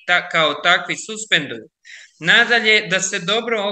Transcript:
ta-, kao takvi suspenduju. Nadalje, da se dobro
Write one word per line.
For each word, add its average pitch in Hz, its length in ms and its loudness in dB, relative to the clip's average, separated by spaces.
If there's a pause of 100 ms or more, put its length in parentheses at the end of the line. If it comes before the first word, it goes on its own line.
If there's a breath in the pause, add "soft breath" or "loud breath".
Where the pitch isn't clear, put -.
ta-, 175 220 2
kao 156 240 2
takvi 175 420 0
suspenduju. 156 720 -6 (520 loud breath)
Nadalje, 214 680 4
da 185 140 0
se 196 180 -4
dobro 214 520 -2